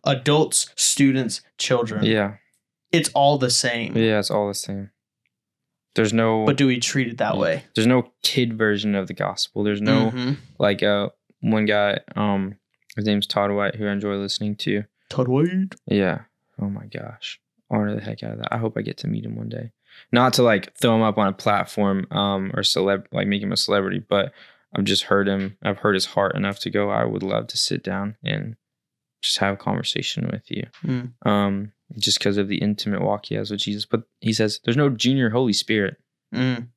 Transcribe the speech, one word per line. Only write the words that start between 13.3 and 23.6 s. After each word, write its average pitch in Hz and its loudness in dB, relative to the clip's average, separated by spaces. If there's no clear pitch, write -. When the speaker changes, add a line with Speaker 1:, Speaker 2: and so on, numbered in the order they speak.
Speaker 2:
White, 101 0
who 107 -4
I 101 0
enjoy 101 -2
listening 101 -4
to. 101 -2
Speaker 1:
Todd 127 -2
White. 180 0
Speaker 2:
Yeah. 98 0
Oh 101 -4
my 104 -8
gosh. - -14
Honor 107 -2
the 110 -6
heck 107 -10
out 110 -8
of 110 -10
that. - -6
I 117 -2
hope 113 -4
I 110 -2
get - -8
to - -8
meet 110 -4
him 110 -8
one 113 -8
day. 117 -10
Not 123 4
to, 127 4
like, 110 4
throw 117 4
him 113 4
up 107 2
on 104 4
a 98 0
platform, 98 0
um, 98 -2
or 101 -2
celeb-, 98 0
like, 98 0
make 101 0
him 98 -4
a 92 -4
celebrity, 95 0